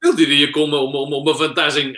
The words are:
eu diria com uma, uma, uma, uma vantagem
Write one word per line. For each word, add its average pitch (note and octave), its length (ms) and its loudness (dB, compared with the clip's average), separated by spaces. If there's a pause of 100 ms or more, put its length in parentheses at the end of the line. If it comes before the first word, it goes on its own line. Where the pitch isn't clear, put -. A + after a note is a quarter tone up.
eu E4 120 4
diria D3 380 2
com D3+ 140 0
uma, D3 160 0
uma, C#3 180 -2
uma, C#3+ 180 -4
uma D3 160 0
vantagem D3 640 -2